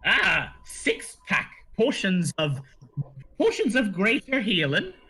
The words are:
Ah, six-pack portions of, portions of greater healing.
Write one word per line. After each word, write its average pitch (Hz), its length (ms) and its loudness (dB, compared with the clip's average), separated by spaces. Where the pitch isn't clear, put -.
Ah, - 580 0
six-pack - 880 -4
portions 185 640 2
of, 143 220 0
portions 370 380 2
of 226 180 2
greater 233 480 0
healing. 185 520 0